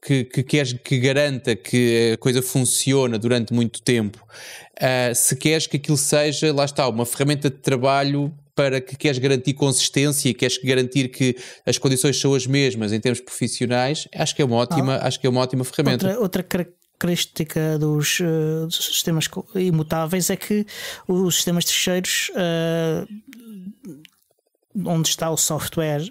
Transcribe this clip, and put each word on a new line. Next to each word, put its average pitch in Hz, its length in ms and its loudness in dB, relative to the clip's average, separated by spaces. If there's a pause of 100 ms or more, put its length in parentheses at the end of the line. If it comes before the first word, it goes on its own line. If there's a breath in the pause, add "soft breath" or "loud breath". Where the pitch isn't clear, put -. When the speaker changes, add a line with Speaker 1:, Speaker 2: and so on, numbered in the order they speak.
Speaker 1:
que, 135 200 2
que 131 180 -2
queres 139 300 0
que 127 260 -2
garanta 135 560 2
que 117 600 2
a - 40 -6
coisa 131 240 2
funciona 127 760 0
durante 117 340 0
muito 117 300 0
tempo, 110 420 0 (560 loud breath)
ah, 127 340 2
se - 220 0
queres 156 300 0
que - 100 -4
aquilo 147 220 0
seja, 151 560 2
lá 139 100 2
está, 143 240 0
uma 117 180 0
ferramenta 143 440 0
de 139 80 -10
trabalho 139 760 0 (220)
para 135 280 2
que 135 140 -12
queres 139 220 0
garantir 135 360 2
consistência 139 760 2
e 117 60 2
queres - 280 0
garantir 131 460 2
que 127 260 0 (300 loud breath)
as - 140 0
condições 135 420 2
são 139 140 4
as 123 120 0
mesmas 127 460 2
em 110 80 0
termos 120 200 0
profissionais, 123 920 -2
acho 156 220 -2
que 156 60 0
é - 20 4
uma 117 120 2
ótima, 131 400 2
Speaker 2:
Ah. - 100 -2
Speaker 1:
acho 131 140 -2
que - 60 0
é 131 40 4
uma 123 100 2
ótima 127 240 0
ferramenta. 135 420 0
Speaker 2:
Outra, 196 140 0
outra 185 220 -2
característica 170 1400 -4
dos, 151 420 0
eh, 160 460 0
dos 165 100 -6
sistemas - 520 -2
co-, - 260 -10
imutáveis 165 760 0
é 190 60 0
que 208 300 -2 (420 loud breath)
os 185 280 2
sistemas 175 280 0
terceiros, - 720 -2
eh, 165 680 -2 (1800)
onde 165 220 2
está 165 220 -2
o 165 60 -2
software 151 760 -2